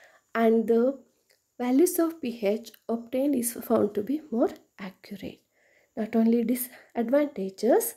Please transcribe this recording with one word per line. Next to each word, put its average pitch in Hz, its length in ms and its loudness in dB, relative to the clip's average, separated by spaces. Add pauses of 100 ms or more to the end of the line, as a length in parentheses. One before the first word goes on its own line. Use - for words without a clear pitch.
(340)
and 226 320 2
the 233 320 2 (600)
values 262 400 2
of 330 240 -2
P 240 200 -6
H 214 280 -2 (180)
obtained 254 460 -2
is 233 180 -2
found 214 420 0
to - 80 -4
be 269 280 -6
more 247 200 0 (280)
accurate. - 640 -16 (560)
Not 220 180 -4
only 226 300 4
disadvantages, 247 1500 0